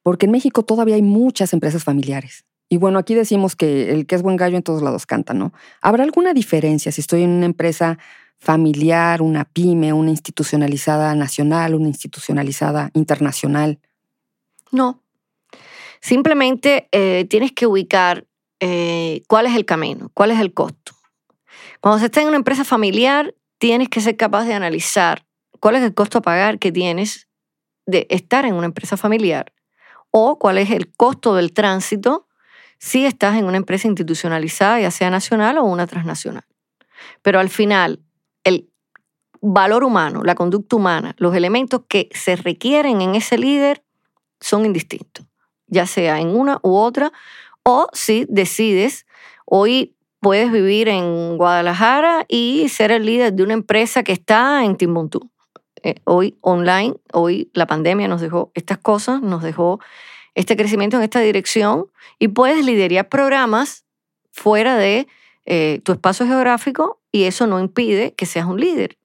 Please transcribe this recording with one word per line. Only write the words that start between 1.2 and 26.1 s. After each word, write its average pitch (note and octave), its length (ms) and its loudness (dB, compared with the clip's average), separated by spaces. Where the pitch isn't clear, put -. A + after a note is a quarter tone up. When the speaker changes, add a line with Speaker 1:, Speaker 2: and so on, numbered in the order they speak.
Speaker 1:
empresas D#3+ 300 -2
familiares. C#3 600 -4
Y F3 100 2
bueno, F#3+ 200 2
aquí F#3+ 160 -2
decimos G#3 420 0
que C#3 360 0
el D3+ 160 -2
que F3+ 80 0
es F3+ 80 -2
buen F#3+ 140 0
gallo F3+ 200 0
en F3 60 -2
todos D#3 180 -2
lados C#3 240 -4
canta, - 300 -4
¿no? G2 180 -4
¿Habrá A#3 220 4
alguna E4+ 300 2
diferencia D#3 580 0
si D#3 100 -8
estoy E3+ 220 0
en F3 60 2
una F3 160 2
empresa E3 540 -2
familiar, D#3+ 840 2
una D#3 240 0
pyme, E3+ 480 0
una D#3 160 2
institucionalizada D3+ 1040 -2
nacional, D3+ 640 0
una D#3 120 0
institucionalizada D3 1040 -4
internacional? D3 840 -2
Speaker 2:
No. B3+ 300 -2
Simplemente, C4+ 880 0
eh, F#3 380 2
tienes G#3 220 0
que A#3+ 160 -2
ubicar F#3 580 0
eh, E3+ 680 -4
¿cuál A3 180 4
es B3 100 0
el G#3+ 100 0
camino? D#3+ 480 -6
¿Cuál G#3 180 2
es A3+ 80 2
el F#3+ 140 -2
costo? E3 400 -8
Cuando G#3+ 180 2
se A3+ 60 0
está C4 160 2
en D4+ 60 0
una D4+ 100 2
empresa A3+ 260 -2
familiar, B3 680 0
tienes A#3+ 320 0
que A#3 120 -4
ser A3 160 -2
capaz G#3+ 280 0
de A#3 80 -4
analizar E3+ 720 -2
cuál G#3+ 160 4
es B3+ 80 2
el G#3+ 100 0
costo G#3 260 0